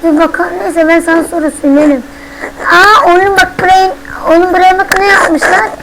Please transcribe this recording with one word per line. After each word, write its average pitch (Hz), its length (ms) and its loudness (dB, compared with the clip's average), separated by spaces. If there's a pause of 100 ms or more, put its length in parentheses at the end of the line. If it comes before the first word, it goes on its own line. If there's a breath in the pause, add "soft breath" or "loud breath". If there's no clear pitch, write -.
bir 320 160 2
bakalım. 339 300 -2 (120)
Neyse, 320 260 -2
ben 330 120 2
sana 330 240 -2
sonra 311 260 -4 (120)
söylerim. 285 400 2 (720 loud breath)
Aa, 392 340 4
onun 381 300 2
bak 359 160 0 (100)
buraya, 370 300 2 (360)
onun 339 260 2
buraya 370 240 2
bak 381 200 -2
ne 392 80 0
yapmışlar? 392 600 0 (140)